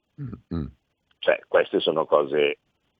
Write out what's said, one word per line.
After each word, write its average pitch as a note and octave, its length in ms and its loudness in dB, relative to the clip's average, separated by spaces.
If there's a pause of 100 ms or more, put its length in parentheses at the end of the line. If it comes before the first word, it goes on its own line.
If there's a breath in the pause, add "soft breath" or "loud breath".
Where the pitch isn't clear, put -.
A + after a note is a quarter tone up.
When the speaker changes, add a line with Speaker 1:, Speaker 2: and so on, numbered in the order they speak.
(200)
Speaker 1:
Mm, B2 360 -10
mm. D#2 100 -4 (540)
Speaker 2:
Cioè, - 280 0
queste E2+ 320 0
sono D#2 260 -2
cose, D2 540 0 (400)